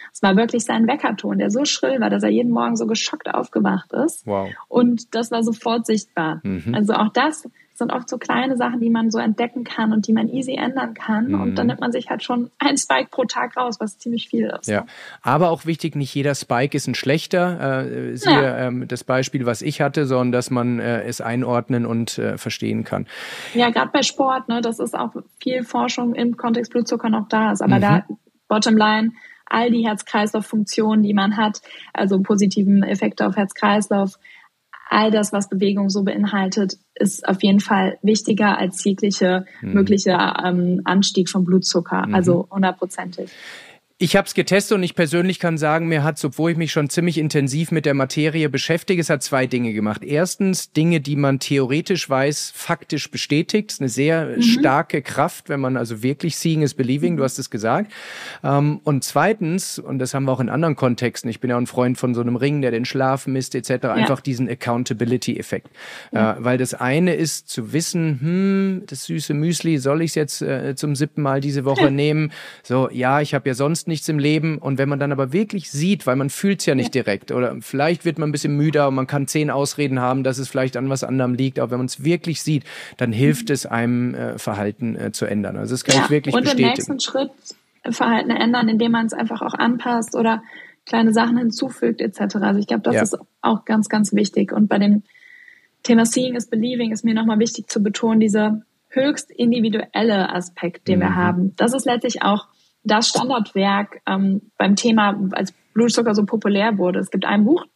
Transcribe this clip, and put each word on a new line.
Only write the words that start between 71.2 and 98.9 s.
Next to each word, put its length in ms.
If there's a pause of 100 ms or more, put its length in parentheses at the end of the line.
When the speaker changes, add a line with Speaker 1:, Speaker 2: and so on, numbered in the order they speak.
Speaker 2:
Mal 180
diese 240
Woche 260
Speaker 1:
<laughs> 20
Speaker 2:
nehmen? 400 (320)
So, 260
ja, 300
ich 120
hab 140
ja 80
sonst 380
nichts 160
im 100
Leben. 380
Und 220
wenn 100
man 100
dann 140
aber 220
wirklich 360
sieht, 360
weil 100
man 140
fühlt's 340
ja 100
nicht 200
Speaker 1:
Ja. 80
Speaker 2:
direkt, 280
oder 300
vielleicht 460
wird 120
man 120
ein 20
bisschen 240
müder 320
und 60
man 120
kann 200
zehn 240
Ausreden 500
haben, 240
dass 140
es 100
vielleicht 300
an 100
was 160
anderem 300
liegt, 240
aber 140
wenn 60
man's 240
wirklich 400
sieht, 220 (320)
dann 160
hilft 380
Speaker 1:
Mhm. 20
Speaker 2:
es 140
einem, 480
äh, 240
Verhalten, 580
äh, 160
zu 140
ändern. 320
Also 160
das 100
kann 120
Speaker 1:
Ja. 80
Speaker 2:
ich 60
wirklich 240
Speaker 1:
Und 60
im 40
Speaker 2:
bestätigen. 260
Speaker 1:
nächsten 300
Schritt 300 (600)
Verhalten 400
ändern, 400
indem 220
man's 200
einfach 300
auch 120
anpasst 600
oder 280 (440)
kleine 260
Sachen 240
hinzufügt, 640
et 140
cetera. 340
Also 120
ich 80
glaub, 160
das 100
Speaker 2:
Ja. 80
Speaker 1:
ist 160 (240)
auch 220
ganz, 260
ganz 240
wichtig. 380
Und 160
bei 100
dem 240 (800)
Thema 240
Seeing 300
is 120
Believing 440
ist 120
mir 100
nochmal 260
wichtig 280
zu 140
betonen, 380
dieser 420 (260)
höchst 440